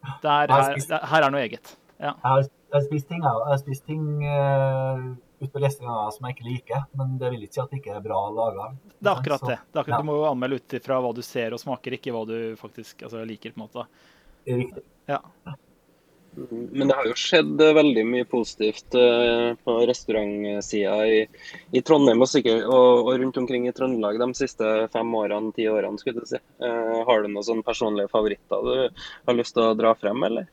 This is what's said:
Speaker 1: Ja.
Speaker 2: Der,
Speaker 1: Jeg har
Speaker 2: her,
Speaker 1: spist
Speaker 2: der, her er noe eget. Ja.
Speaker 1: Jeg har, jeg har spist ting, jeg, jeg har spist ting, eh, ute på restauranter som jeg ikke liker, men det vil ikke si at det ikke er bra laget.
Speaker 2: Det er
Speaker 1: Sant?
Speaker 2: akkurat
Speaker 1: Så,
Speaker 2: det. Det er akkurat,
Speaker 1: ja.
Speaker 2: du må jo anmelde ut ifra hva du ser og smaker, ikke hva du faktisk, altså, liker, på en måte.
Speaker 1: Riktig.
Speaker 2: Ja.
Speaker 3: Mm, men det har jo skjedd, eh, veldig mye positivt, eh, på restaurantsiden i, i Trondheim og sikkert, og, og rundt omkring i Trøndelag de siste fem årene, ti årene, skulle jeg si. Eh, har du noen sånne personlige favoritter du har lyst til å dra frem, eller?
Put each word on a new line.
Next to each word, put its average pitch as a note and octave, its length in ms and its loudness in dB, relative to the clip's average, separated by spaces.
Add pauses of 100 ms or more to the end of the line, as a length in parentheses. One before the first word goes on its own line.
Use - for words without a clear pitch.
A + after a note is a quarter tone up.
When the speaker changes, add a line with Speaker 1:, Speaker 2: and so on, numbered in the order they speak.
Speaker 1:
Ja. C#3 60 -10 (100)
Speaker 2:
Der, D3 240 2
Speaker 1:
Jeg - 40 0
har C3+ 120 6
Speaker 2:
her, C#3 120 2
Speaker 1:
spist C#3+ 140 -6
Speaker 2:
der, D#3 180 -2
her D3+ 180 4
er C#3 60 4
noe C#3 100 -2
eget. - 360 -8 (220)
Ja. D3 140 -6
Speaker 1:
Jeg - 180 -2
har, C3+ 120 6
jeg - 300 -8
har C#3+ 100 4
spist C#3+ 260 -4
ting, E3+ 140 -8
jeg, C3+ 100 2
jeg A2+ 160 -2
har C#3 100 2
spist C3+ 280 -10
ting, D3+ 360 -4
eh, C3+ 960 -2 (260)
ute C3+ 100 -8
på C#3+ 100 -4
restauranter A#2+ 500 -4
som - 160 -14
jeg B2 80 -10
ikke A#2 100 -16
liker, C3+ 480 -6
men C3 240 -4
det B2+ 140 -4
vil A2+ 100 -12
ikke G2+ 120 -18
si C3+ 60 -4
at B2+ 100 -6
det C#3 120 -10
ikke G#2 140 -12
er G#2 60 -10
bra G2+ 280 -4
laget. A2 460 -6 (260)
Speaker 2:
Det G3 80 0
er F#3+ 40 2
Speaker 1:
Sant? C3 120 -6
Speaker 2:
akkurat D3 140 -2
Speaker 1:
Så, - 80 -8
Speaker 2:
det. A#2+ 100 -4 (140)
Det - 40 -4
er D3 60 -2
akkurat, B2 160 -2
Speaker 1:
ja. C#3+ 40 -2
Speaker 2:
du D3+ 40 -6
må D3+ 80 -2
jo D3+ 160 2
anmelde C3 240 -2
ut B2 200 -10
ifra C3 280 -2
hva B2 120 -2
du A#2+ 80 -10
ser A#2 320 -6
og A#2 40 -10
smaker, B2+ 400 -8
ikke B2+ 140 -8
hva A2+ 140 -4
du A2+ 300 -8
faktisk, - 460 -20
altså, A2+ 240 -12
liker, A2+ 260 -12
på A#2+ 100 -14
en A2 40 -14
måte. A2+ 200 -12 (600)
Speaker 1:
Riktig. B2+ 360 -4 (260)
Speaker 2:
Ja. C#3+ 100 -4 (1160)
Speaker 3:
Mm, A#2+ 360 -10
men C3+ 160 0
det C#3 80 6
har - 100 -2
jo - 100 -2
skjedd, D3+ 440 2
eh, D#3 120 8
veldig D3 320 6
mye B2 240 0
positivt, - 680 -4
eh, A#2+ 600 4 (100)
på A#2 120 0 (120)
restaurantsiden G#2 1200 -2
i, A2 140 4 (500)
i C3 80 2
Trondheim C3+ 400 6
og B2+ 80 6
sikkert, A2+ 400 2
og, B2 400 8
og B2+ 140 2
rundt C3 160 -2
omkring B2 280 -2
i B2 60 -4
Trøndelag A2+ 480 -2
de A#2+ 140 0
siste A#2 340 -2 (240)
fem A#2 220 -2
årene, G#2 400 -2
ti A2+ 120 -2
årene, G#2 320 0
skulle A#2+ 220 -6
jeg A#2 80 -16
si. B2+ 120 -6 (200)
Eh, A#2 460 -2
har A2+ 160 6
du G#2 60 -4
noen G#2 180 -6
sånne A2+ 180 -2
personlige G#2 480 -2
favoritter G#2+ 540 0
du B2+ 400 -2 (200)
har B2 80 2
lyst A#2+ 220 -2
til A#2+ 80 4
å A2 140 2
dra A2+ 160 4
frem, G#2 300 -2
eller? A#2 280 -2